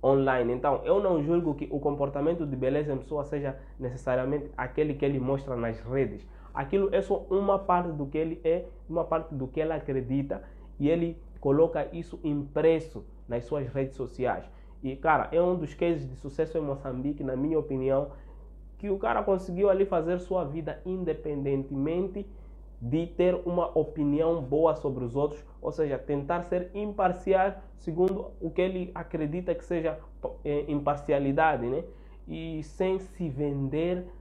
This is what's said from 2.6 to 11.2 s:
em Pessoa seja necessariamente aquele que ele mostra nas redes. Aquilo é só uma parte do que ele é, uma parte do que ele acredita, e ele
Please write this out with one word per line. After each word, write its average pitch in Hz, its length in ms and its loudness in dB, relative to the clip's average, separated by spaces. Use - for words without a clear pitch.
em 135 60 -2
Pessoa 143 260 -4
seja 143 340 -4
necessariamente 131 760 -2
aquele 147 380 0
que 143 100 -2
ele 139 140 2
mostra 135 380 0
nas 117 240 -2
redes. 120 460 -2
Aquilo 190 400 2
é 196 60 6
só 190 300 0
uma 196 280 4
parte 175 340 2
do 143 140 -2
que 151 120 -2
ele 160 260 -2
é, 170 220 2
uma 165 160 0
parte 160 300 -2
do 131 140 -4
que 151 120 -4
ele 160 120 0
acredita, 135 720 -2
e 143 100 2
ele 165 280 2